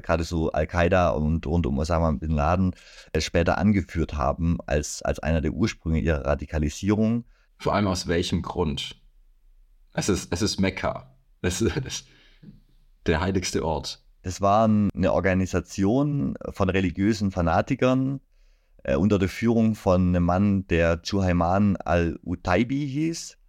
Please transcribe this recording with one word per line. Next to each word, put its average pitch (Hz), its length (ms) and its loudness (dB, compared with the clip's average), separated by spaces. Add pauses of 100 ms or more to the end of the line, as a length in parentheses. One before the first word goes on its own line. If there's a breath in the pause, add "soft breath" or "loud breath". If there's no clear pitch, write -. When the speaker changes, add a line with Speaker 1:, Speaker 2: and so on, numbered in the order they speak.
Speaker 1:
gerade 82 240 -2
so 80 260 -2
Al-Qaida 87 600 2
und 76 360 -2
rund 82 180 0
um 67 120 -2
Osama 80 340 0
bin 76 200 -4
Laden, 85 440 2 (380 loud breath)
äh, 80 80 0
später 85 360 2
angeführt 85 580 0
haben 76 500 0
als, - 360 -4
als - 180 -2
einer 80 200 0
der 78 140 0
Ursprünge 85 460 -2
ihrer 73 260 0
Radikalisierung. 98 1000 -2 (340)
Speaker 2:
Vor - 160 -2
allem 101 140 2
aus 90 200 -4
welchem 87 340 -2
Grund? - 600 -4 (920)
Es - 160 -2
ist, - 240 -2
es 85 80 -4
ist 101 180 -2
Mekka. - 560 -4 (260)
Es 90 200 -2
ist - 440 -4 (1000 loud breath)
der 80 160 0
heiligste 92 420 -2
Ort. - 400 -6 (200)
Speaker 1:
Das 92 180 -10
war 101 240 4
eine 101 480 2
Organisation 98 1200 0 (140)
von 95 200 -2
religiösen 95 640 0
Fanatikern, 127 880 0 (640)
äh, 65 120 0
unter 98 240 2
der 92 100 2
Führung 113 440 2
von 92 360 2
einem 90 140 2
Mann, 95 440 2
der 82 360 2
Juhayman 95 760 2
al-Utaibi 90 1120 -2
hieß. 160 480 -6 (120)